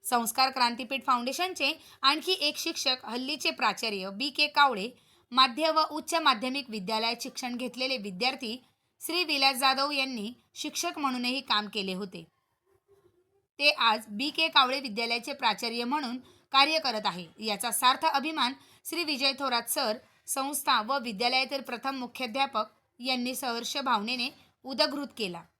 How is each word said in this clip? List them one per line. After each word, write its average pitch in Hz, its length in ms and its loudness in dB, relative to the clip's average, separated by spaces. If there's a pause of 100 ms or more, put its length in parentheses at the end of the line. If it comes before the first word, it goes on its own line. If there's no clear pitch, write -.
संस्कार 254 460 2
क्रांतीपीठ 247 560 0
फाउंडेशनचे 277 720 0 (220)
आणखी 302 300 4
एक 294 260 0
शिक्षक, 277 460 -2
हल्लीचे 262 460 -2
प्राचार्य 202 600 -2
बी 262 180 -4
के 294 160 0
कावळे, 254 440 4 (400)
माध्य 262 400 4
व 311 200 4
उच्च 311 240 -4
माध्यमिक 262 560 2
विद्यालयात 220 520 -2
शिक्षण 247 340 -8
घेतलेले 254 400 -4
विद्यार्थी 220 680 -4 (440)
श्री 339 180 0
विलास 269 320 2
जाधव 269 340 2
यांनी 262 420 -4 (220)
शिक्षक 330 440 -6
म्हणूनही 254 420 -2
काम 208 280 0
केले 190 260 -4
होते. 180 300 -8 (1300)
ते 294 120 6
आज 233 380 4
बी 233 220 -2
के 320 180 0
कावळे 269 320 4
विद्यालयाचे 233 520 -4
प्राचार्य 233 520 -2
म्हणून 254 320 -2 (360)
कार्य 294 260 6
करत 240 260 -2
आहे. 180 220 -4 (180)
याचा 214 260 -2
सार्थ 262 360 4
अभिमान 277 460 0 (320)
श्री 330 200 -4
विजय 277 280 0
थोरात 254 380 -2
सर, 240 260 0 (300)
संस्था 277 540 0
व 254 180 0
विद्यालयातील 254 600 0
प्रथम 269 360 -6
मुख्याध्यापक 254 680 -2 (340)
यांनी 247 360 -2
सहर्ष 233 420 -4
भावनेने 247 520 0 (340)
उदघृत 277 540 -2
केला. 175 260 -4 (180)